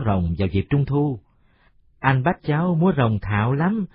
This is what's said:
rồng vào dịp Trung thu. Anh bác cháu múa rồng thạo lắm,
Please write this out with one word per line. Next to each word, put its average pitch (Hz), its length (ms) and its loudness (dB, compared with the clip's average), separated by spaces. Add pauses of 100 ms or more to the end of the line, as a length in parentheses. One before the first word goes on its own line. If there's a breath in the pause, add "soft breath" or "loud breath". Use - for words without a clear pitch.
rồng 90 320 0
vào 98 100 0
dịp 98 220 -2
Trung 143 140 2
thu. 139 360 -2 (800)
Anh 131 240 0
bác 175 200 -2
cháu 165 320 0
múa 175 220 2
rồng 113 260 2
thạo 107 300 0
lắm, 180 420 -2